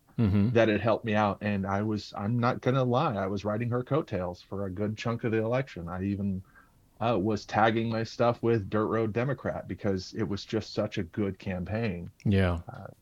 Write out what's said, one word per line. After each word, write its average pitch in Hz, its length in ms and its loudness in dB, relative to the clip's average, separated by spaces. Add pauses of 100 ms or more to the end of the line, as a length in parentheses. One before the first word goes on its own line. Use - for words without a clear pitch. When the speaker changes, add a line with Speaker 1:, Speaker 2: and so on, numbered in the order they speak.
(180)
Speaker 1:
Mm-hmm. 104 300 4
Speaker 2:
that 110 200 6
it 104 120 2
helped 113 240 2
me 107 100 2
out. 104 260 4
And 101 240 0
I 98 160 0
was, 107 340 -4
I'm 110 220 -2
not 120 240 2
gonna 131 220 2
lie, 127 320 2
I 98 120 -2
was 98 180 -2
riding 113 240 -2
her 123 120 0
coattails 92 600 -2
for 98 240 -6
a 95 40 -4
good 104 280 -2
chunk 117 260 -4
of 117 80 0
the 110 80 2
election. 113 500 -2
I 92 140 -6
even, 98 400 -2 (560)
uh, 113 200 0
was 104 260 -2
tagging 113 440 4
my 113 140 -2
stuff 117 400 0
with 113 260 2
Dirt 107 180 2
Road 107 260 0
Democrat 127 540 -2
because 98 480 -4
it 107 120 -2
was 98 180 -4
just - 280 -4
such 107 260 -2
a 95 40 0
good 98 360 -4
campaign. 92 720 -4 (140)
Speaker 1:
Yeah. 92 340 4 (120)
Speaker 2:
Uh, - 160 -14 (140)